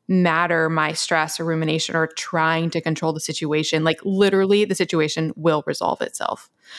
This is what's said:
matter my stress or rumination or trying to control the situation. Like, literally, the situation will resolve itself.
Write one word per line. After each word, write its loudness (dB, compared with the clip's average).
matter 2
my 0
stress -2
or -6
rumination 0
or 2
trying -2
to -2
control -2
the -8
situation. -2
Like, 0
literally, 4
the -2
situation 0
will 0
resolve -2
itself. -6